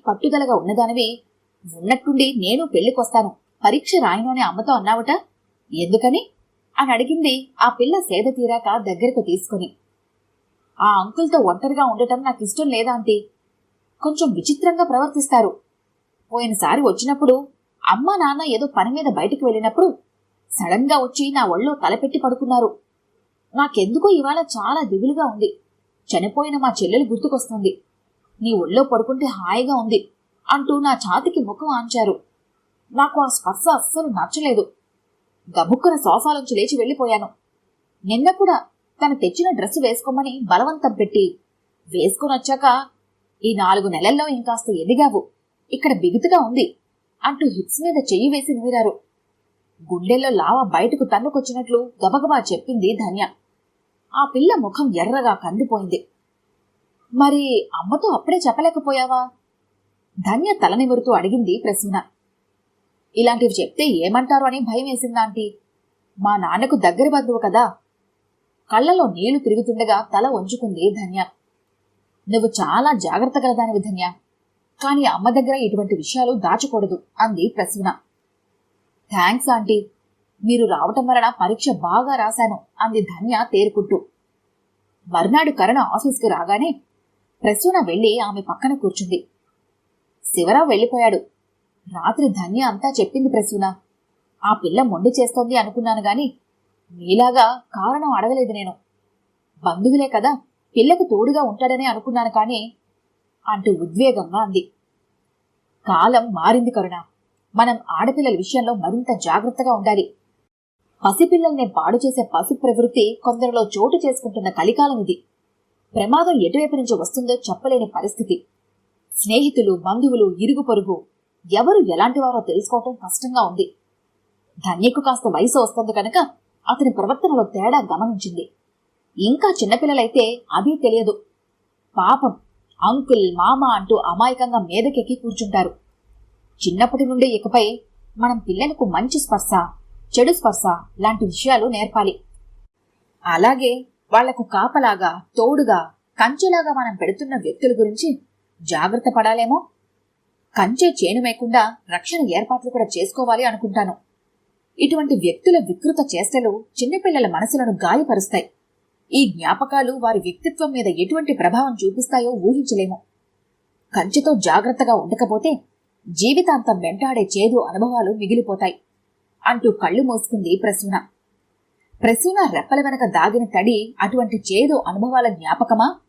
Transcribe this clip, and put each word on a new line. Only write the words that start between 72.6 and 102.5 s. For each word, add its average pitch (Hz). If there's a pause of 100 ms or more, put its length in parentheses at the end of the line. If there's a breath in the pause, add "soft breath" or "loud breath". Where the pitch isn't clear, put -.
జాగ్రత్త 233
గలదానివి 226
ధన్య, 185 (720)
కానీ 277
అమ్మ 185
దగ్గర 254
ఇటువంటి 208
విషయాలు 247
దాచకూడదు" 202 (180)
అంది 226
ప్రసూన. 196 (1200)
"థాంక్స్ 202
ఆంటీ, 214 (540)
మీరు 233
రావటం 247
వలన 240
పరీక్ష 220 (180)
బాగా 240
రాశాను" 226 (220)
అంది 220
ధన్య 214
తేరుకుంటూ. 202 (1040)
మర్నాడు 196
కరుణ -
ఆఫీస్కి -
రాగానే 202 (640)
ప్రసూన 269
వెళ్ళి 208
ఆమె 208
పక్కన 254
కూర్చుంది. 190 (960)
"శివరావు 277
వెళ్ళిపోయాడు. 233 (800)
రాత్రి 208
ధన్య 190
అంతా 254
చెప్పింది 269
ప్రసూన. 202 (720)
ఆ 208
పిల్ల 202
మొండి 196
చేస్తోంది 247
అనుకున్నాను 220
గాని, 233 (580)
మీలాగా 233 (160)
కారణం 269
అడగలేదు 226
నేను. 196 (920)
బంధువులే 247
కదా, 254 (380)
పిల్లకు 311
తోడుగా 247
ఉంటాడనే 254
అనుకున్నాను 226
కానీ," 226 (720)